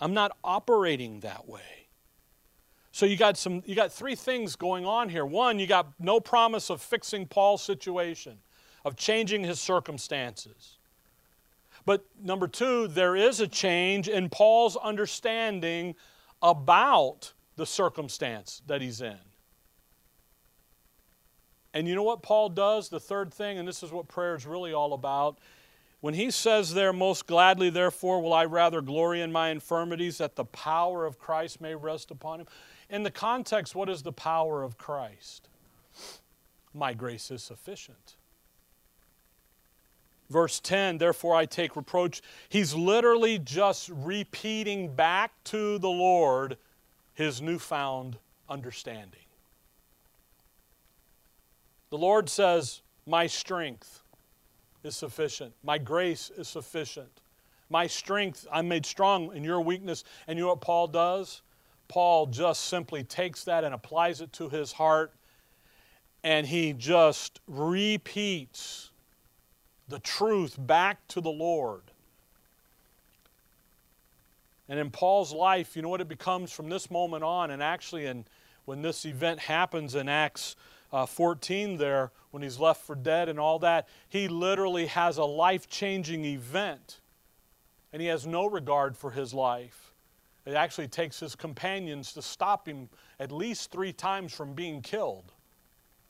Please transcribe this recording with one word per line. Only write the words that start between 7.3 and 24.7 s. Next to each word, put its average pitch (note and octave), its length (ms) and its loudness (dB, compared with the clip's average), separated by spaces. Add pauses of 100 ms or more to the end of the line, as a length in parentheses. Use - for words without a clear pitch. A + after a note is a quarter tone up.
situation, F3 760 -6 (460)
of C#3 100 -2
changing G#3+ 480 0
his E3+ 180 -4
circumstances. C#3 1120 -4 (1120)
But G3 200 2 (160)
number F#3 280 -2
two, A#3+ 400 0
there F3+ 260 2
is A3 240 4
a G#3+ 80 2
change F#3 640 0
in F#3+ 200 0
Paul's A3 480 8
understanding G#3 1160 -2 (480)
about E3+ 880 6 (220)
the D3+ 100 -6
circumstance C#3 1000 -4
that C#3+ 140 -2
he's B2 200 -8
in. G#2+ 200 -10 (2500)
And D#3+ 140 -2
you F3 80 0
know G3+ 80 0
what A3 220 0
Paul G#3+ 240 4
does? G3+ 400 0
The E3 100 -8
third G3 340 -6
thing, G3+ 260 -6
and F3 100 -8
this F3+ 160 -12
is D#3 80 -12
what E3+ 160 -10
prayer F3 260 -2
is C#3 120 -10
really E3+ 260 -6